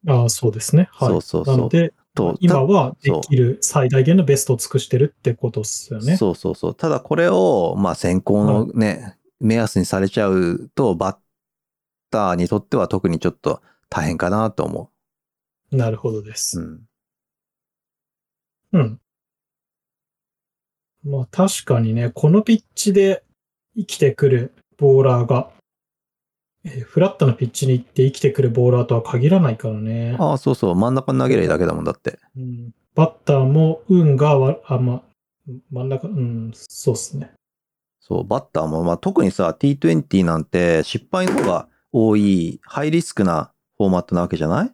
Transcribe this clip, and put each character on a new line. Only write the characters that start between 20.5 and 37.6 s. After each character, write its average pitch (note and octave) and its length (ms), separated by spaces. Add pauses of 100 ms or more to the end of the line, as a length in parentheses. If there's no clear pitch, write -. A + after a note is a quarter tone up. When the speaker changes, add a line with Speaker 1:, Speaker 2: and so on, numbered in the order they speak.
Speaker 1:
ま C#3 180
あ、 B2 100
確 - 340
か A#2+ 140
に A2 140
ね、 A#2+ 160
こ D3+ 200
の G3+ 120
ピ A3+ 140
ッ - 80 (100)
チ - 180
で G3 320 (540)
生 G#3+ 80
き - 120
て C#3 140
く - 160
る B2+ 260 (240)
ボ C3+ 240
ー - 20
ラ B2 200
ー - 20
が、 B2+ 260 (1120)
え C3 140
ー、 - 20
フ - 180
ラ F#3 100
ッ - 60
ト D3 120
な A#2+ 60
ピ B2+ 120
ッ A#2 60
チ - 160
に C3 60
行 B2 80
っ - 40
て - 200
生 C3+ 60
き - 80
て C3+ 120
く - 100
る B2 80
ボ B2 200
ー - 20
ラ B2 100
ー A#2+ 40
と A#2+ 100
は A2+ 60
限 C3+ 280
ら F#3+ 100
な C#3+ 120
い A2 60
か A#2 120
ら A2 60
ね。 A#2 440
Speaker 2:
あ D3+ 140
あ、 C3+ 40
そ C#3 140
う B2 40
そ G2 160
う。 F2 40
真 G#2 140
ん C3 60
中 C3+ 180
に C3 60
投 B2+ 80
げ B2+ 80
り F#2 60
ゃ - 20
い - 20
い D#2+ 40
だ D#2+ 100
け F2+ 60
だ D#2+ 80
も D#2+ 100
ん - 20
だ E2 60
っ - 80
て。 - 200 (160)
Speaker 1:
う C3 40
ん。 A#2+ 320 (240)
バ D#3 120
ッ - 40 (120)
タ D3 100
ー C3+ 120
も D#3+ 420
運 D#3+ 280
が D3 220
わ-、 C3+ 280
あ、 B2+ 120
ま、 B2 260 (680)
真 B2+ 140
ん C3+ 40
中、 C3+ 180
う G#3+ 40
ん、 A#2 420
そ - 380
う A2 40
っ - 20
す - 200
ね。 C#3+ 140 (680)